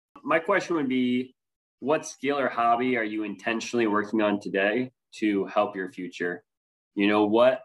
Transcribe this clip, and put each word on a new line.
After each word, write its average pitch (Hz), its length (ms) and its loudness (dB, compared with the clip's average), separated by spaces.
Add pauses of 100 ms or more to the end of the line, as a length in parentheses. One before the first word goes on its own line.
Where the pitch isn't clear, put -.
(240)
My 156 160 2
question 180 360 -2
would 143 140 -2
be, 127 460 -2 (440)
what 156 260 -2
skill 143 340 -4
or 123 100 0
hobby 120 480 2
are 113 60 -2
you 107 200 -4
intentionally 113 640 -2
working 104 360 0
on 101 180 2
today 104 520 -2 (280)
to 101 260 0
help 101 300 -2
your 95 160 -8
future? 87 520 -8 (520)
You 101 120 2
know, 104 180 4
what 117 400 4